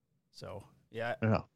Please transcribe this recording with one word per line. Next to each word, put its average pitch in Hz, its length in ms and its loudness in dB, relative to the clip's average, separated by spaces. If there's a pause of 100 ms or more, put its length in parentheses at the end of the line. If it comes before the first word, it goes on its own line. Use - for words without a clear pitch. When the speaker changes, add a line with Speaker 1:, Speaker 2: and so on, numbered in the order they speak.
(320)
Speaker 1:
So, 95 320 -14 (280)
yeah. 113 300 -4
Speaker 2:
No, 110 80 4
no, 104 160 4 (100)